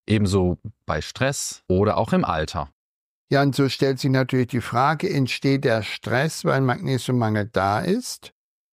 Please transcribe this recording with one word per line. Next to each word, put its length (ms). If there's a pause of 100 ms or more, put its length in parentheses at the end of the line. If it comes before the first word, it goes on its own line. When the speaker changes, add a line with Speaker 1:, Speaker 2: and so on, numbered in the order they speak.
Speaker 1:
ebenso 520 (280)
bei 140
Stress 680
oder 300
auch 160
im 120
Alter. 460 (600)
Speaker 2:
Ja, 100
und 120
so 140
stellt 300
sich 120
natürlich 380
die 120
Frage, 480
entsteht 560
der 180
Stress, 640
weil 160
Magnesiummangel 920
da 280
ist? 520 (400)